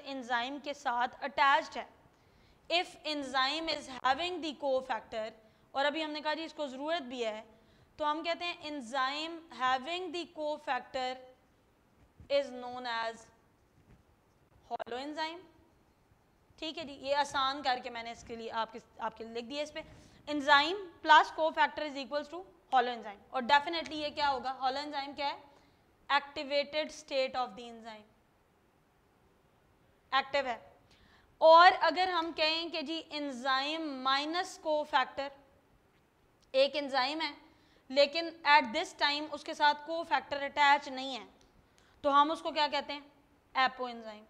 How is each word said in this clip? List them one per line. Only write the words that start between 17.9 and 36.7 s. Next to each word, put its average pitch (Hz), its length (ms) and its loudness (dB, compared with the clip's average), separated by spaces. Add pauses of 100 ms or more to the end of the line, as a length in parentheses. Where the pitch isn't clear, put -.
इसके 233 240 -14
लिए 226 140 -10
आपके, 220 320 -6 (200)
आपके 226 220 -6
लिए 226 100 -14
लिख 240 120 -8
दिया 285 180 -6
इस 294 80 -10
पे, 311 120 -10 (440)
enzyme 294 580 4 (200)
plus 320 340 8
cofactor 311 500 0
is 269 140 -10
equals 285 300 -6
to 359 100 -12 (300)
holoenzyme। 240 600 -2
और 262 140 -2
definitely 302 540 2
ये 294 80 -4
क्या 294 180 -2
होगा? 254 340 -4
holoenzyme 277 540 -4
क्या 285 120 -4
है? 330 160 -8 (680)
Activated 285 920 -2
state 262 440 -2
of 214 140 -8
the 240 140 -14
enzyme, 220 360 -18 (2000)
एक्टिव 269 360 0
है। 233 120 -4 (840)
और 330 300 12
अगर 359 380 2
हम 339 240 -2
कहें 320 380 -2
कि 320 120 -4
जी 320 180 -6 (140)
enzyme 285 760 4 (160)
minus 302 500 0 (120)
cofactor, 285 600 2 (1200)
एक 269 220 4